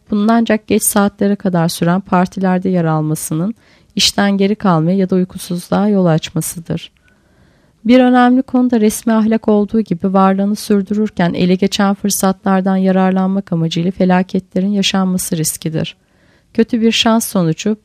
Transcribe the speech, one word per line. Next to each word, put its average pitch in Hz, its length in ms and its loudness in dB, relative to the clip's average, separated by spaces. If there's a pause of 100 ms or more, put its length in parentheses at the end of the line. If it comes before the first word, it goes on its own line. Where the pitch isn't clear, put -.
(100)
bunun 208 180 -2
ancak 226 380 0
geç 208 160 0
saatlere 202 540 -2
kadar 175 320 0
süren 175 320 -2
partilerde 185 680 -2
yer 180 160 0
almasının 156 680 -2 (420)
işten 202 340 0
geri 196 240 0
kalmaya 175 420 2
ya 185 140 0
da 196 40 0
uykusuzluğa 185 760 -2
yol 190 180 2
açmasıdır. 160 840 -4 (920)
Bir 240 160 6
önemli 247 420 4
konu 247 280 -2
da 240 100 0
resmi 214 320 0
ahlak 220 360 0
olduğu 208 320 2
gibi 190 320 -4
varlığını 196 440 2
sürdürürken 202 800 -2
ele 180 200 0
geçen 196 400 0
fırsatlardan 190 840 -2
yararlanmak 190 760 0
amacıyla 165 380 -2
felaketlerin 185 800 -2
yaşanması 190 680 -2
riskidir. 160 600 -6 (580)
Kötü 226 260 0
bir 226 120 2
şans 226 340 0
sonucu 185 580 -2